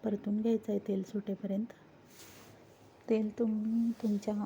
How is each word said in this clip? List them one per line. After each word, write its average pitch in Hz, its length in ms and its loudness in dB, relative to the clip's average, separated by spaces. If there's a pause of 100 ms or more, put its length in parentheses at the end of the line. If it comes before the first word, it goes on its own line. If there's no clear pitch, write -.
परतून 208 360 0
घ्यायचा 220 320 2
आहे 202 60 2 (100)
तेल 196 140 0
सुटेपर्यंत. 202 640 -2 (1400)
तेल 220 200 4 (100)
तुम्ही 226 520 2 (120)
तुमच्या 208 320 2 (120)